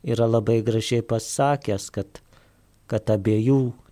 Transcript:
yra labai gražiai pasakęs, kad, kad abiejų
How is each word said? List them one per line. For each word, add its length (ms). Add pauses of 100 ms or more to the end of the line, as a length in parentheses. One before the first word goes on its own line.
yra 240
labai 340
gražiai 400
pasakęs, 920
kad, 260 (680)
kad 200
abiejų 520 (300)